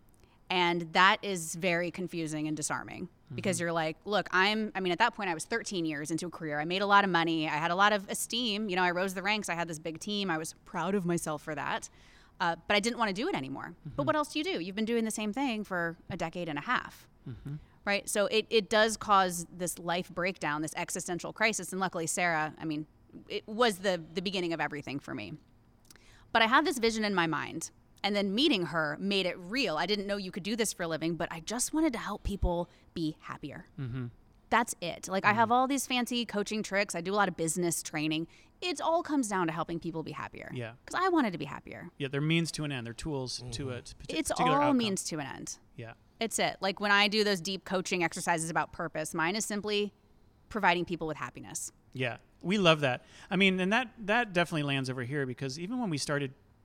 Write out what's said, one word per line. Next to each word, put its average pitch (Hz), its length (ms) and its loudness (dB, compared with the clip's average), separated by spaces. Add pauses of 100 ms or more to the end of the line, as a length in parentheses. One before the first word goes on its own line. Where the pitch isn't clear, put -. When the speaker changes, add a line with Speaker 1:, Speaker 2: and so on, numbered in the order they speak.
(480)
Speaker 1:
And 175 440 2
that 190 300 8
is 180 320 -4
very 170 360 0
confusing 156 580 -4
and 156 80 -2
disarming 151 520 -6 (260)
because 170 220 0
Speaker 2:
Mm-hmm. 175 60 -2
Speaker 1:
you're 170 100 0
like, 160 320 0
"Look, 196 280 0
I'm," 208 420 4
I 190 60 -4
mean, 185 120 0
at 170 60 0
that 226 160 4
point 196 160 -4
I 165 40 -2
was 156 100 -6
thirteen 202 400 -4
years 156 260 -4
into 165 160 -2
a 165 40 -8
career. 151 300 -4
I 151 40 -2
made 180 180 0
a 202 40 2
lot 202 180 8
of 190 60 2
money. 165 380 4
I 143 80 -2
had 165 140 0
a 175 60 0
lot 208 160 6
of 202 160 0
esteem. 220 600 -4
You 180 80 -2
know, 180 60 4
I 180 80 6
rose 180 240 0
the 190 80 -4
ranks. 208 260 0
I 175 60 -2
had 170 140 -2
this 160 100 -6
big 160 220 -8
team. 202 300 -2
I 160 80 0
was 160 160 -8 (100)
proud 180 320 -2
of 175 100 0
myself 165 360 0
for 156 120 -8
that. 143 340 -4 (520)
Uh, 170 160 2 (100)
but 208 80 4
I 208 60 6
didn't 233 180 0
wanna 220 140 2
do 226 160 -2
it 403 60 0
anymore. 135 400 -6 (100)
But 147 60 -10 (120)
Speaker 2:
Mm-hmm. 269 40 -2
Speaker 1:
what 302 100 4
else 294 160 0
do 302 80 -4
you 302 40 -2
do? 339 160 -2
You've 185 140 -6
been 214 120 -2
doing 226 180 2
the 220 60 -2
same 208 220 -4
thing 240 300 -2
for 170 340 -2 (120)
a 190 80 -6
decade 170 320 -4
and 143 100 -4
a 143 40 -4
half. - 440 -4 (220)
Speaker 2:
Mm-hmm. 139 280 -10 (280)
Speaker 1:
Right? 202 240 0
So 202 180 2
it, 220 240 2
it 220 200 4
does 220 260 4
cause 185 580 4
this 175 240 -6
life 175 340 -2
breakdown, 170 500 -2
this 156 140 -4
existential 175 560 -6
crisis. 214 380 0
And 185 100 -4
luckily, 175 260 -2
Sarah, 156 520 0
I - 60 -8
mean, 156 220 -4 (420)
it - 180 -8
was 220 320 2
the, 185 220 0 (140)
the 180 80 -4
beginning 180 320 -2
of 156 60 -4
everything 147 380 -6
for 139 160 -10
me. 107 200 -10 (960)
But 226 100 6
I 226 40 8
had 277 180 6
this 302 140 0
vision 220 260 2
in 202 100 2
my 170 120 4
mind. 147 440 -4 (320)
And 208 140 0
then 202 180 2
meeting 233 320 4
her 156 320 0
made 190 280 0
it 175 120 -2
real. 185 380 -2
I 160 80 0
didn't 202 220 0
know 202 100 -2
you 185 140 -6
could 185 120 -8
do 208 140 -2
this 208 160 0
for - 120 -6
a 165 40 -2
living, 160 280 -2
but 165 140 -4
I 165 100 -10
just 226 340 -4
wanted 311 180 4
to 220 60 -6
help 196 240 -8
people 175 480 0 (240)
be 156 260 -4
happier. 143 460 -12 (120)
Speaker 2:
Mm-hmm. 127 280 -6 (420)
Speaker 1:
That's 233 320 2
it. - 280 -6
Like, 190 180 -2
I - 40 6
Speaker 2:
Mm-hmm. 208 80 4
Speaker 1:
have 226 140 4
all 254 160 6
these 269 180 0
fancy 247 380 0
coaching 208 380 -2
tricks. 202 320 0
I 170 80 -4
do 185 100 -2
a 208 40 0
lot 202 120 4
of 175 80 -4
business 165 460 0
training. 156 440 -2 (360)
It 359 180 -4
all 330 220 2
comes 277 260 0
down 185 200 2
to 160 40 0
helping 165 260 -4
people 160 240 -6
be - 100 -10
happier. - 420 -10
Speaker 2:
Yeah. 117 180 -8 (140)
Speaker 1:
'Cause - 120 -4
I 370 120 2
wanted 277 220 4
to 170 60 -6
be - 60 -8
happier. - 540 -12
Speaker 2:
Yeah, 139 100 -4
they're 139 140 -2
means 160 300 4
to 151 120 -6
an 143 80 -6
end. 120 140 -6
They're 113 80 -8
tools 131 480 -6 (100)
to 139 140 -6
Speaker 3:
Mm-hmm. 127 60 -6
Speaker 2:
it, 120 260 -12
parti-, - 200 -10
Speaker 1:
It's 320 120 -2
Speaker 2:
particular 254 280 2
Speaker 1:
all 294 40 6
Speaker 2:
outcome. 285 160 6
Speaker 1:
means 208 260 0
to 165 140 -4
an 139 80 -6
end. - 320 -10 (180)
Speaker 2:
Yeah. 113 160 -14 (280)
Speaker 1:
It's - 180 -2
it. 170 240 0
Like, 190 180 0
when 202 100 2
I 202 180 6
do 214 140 4
those 196 200 2
deep 190 240 -6
coaching 185 360 0
exercises 165 460 0
about 156 240 -2
purpose, 160 400 -6
mine 175 240 0
is 214 80 -2
simply 208 480 0 (560)
providing 175 380 4
people 165 200 -4
with 151 120 -6
happiness. 123 520 -10 (220)
Speaker 2:
Yeah, 123 240 -2 (240)
we 180 160 0
love 160 240 8
that. 127 240 0 (260)
I 190 60 2
mean, 185 240 6
and 185 140 2
that, 240 140 0 (180)
that 220 260 2
definitely 170 300 2
lands 139 260 0
over 127 140 -4
here 139 240 -2
because 131 320 -6
even 196 220 -6
when 214 100 -2
we 147 80 0
started 139 340 0 (320)